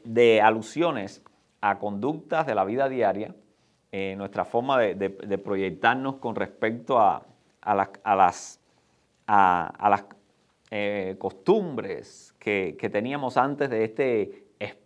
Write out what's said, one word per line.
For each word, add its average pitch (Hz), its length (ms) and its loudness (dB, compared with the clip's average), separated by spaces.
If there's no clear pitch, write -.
de 113 360 6
alusiones 113 840 2
a 98 180 0
conductas 147 640 -4
de 131 80 -4
la 101 100 0
vida 117 240 -2
diaria, 110 460 -2
eh, 98 260 -6
nuestra 98 280 -6
forma 131 320 -2
de, 107 160 2
de, 98 160 -4
de 98 300 -6
proyectarnos 113 800 -2
con 113 180 -8
respecto 117 640 -2
a, 92 260 2
a 104 120 -2
las, 98 160 0
a 104 120 0
las, - 440 2
a, 92 400 4
a 104 100 0
las, 101 160 2
eh, 101 480 -4
costumbres 117 1200 -4
que, 95 400 -4
que 113 140 -6
teníamos 127 440 -4
antes 139 360 0
de 110 120 0
este, 110 600 -2
es-, - 260 -10